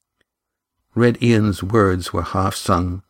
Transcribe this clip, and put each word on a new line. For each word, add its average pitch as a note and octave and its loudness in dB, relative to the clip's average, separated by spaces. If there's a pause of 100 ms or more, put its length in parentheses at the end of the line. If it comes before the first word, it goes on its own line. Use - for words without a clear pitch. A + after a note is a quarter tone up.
(960)
Red A#2 2
Ian's G#2+ 2
words F#2+ 0
were F2+ -4
half F#2+ -4
sung, F2+ -2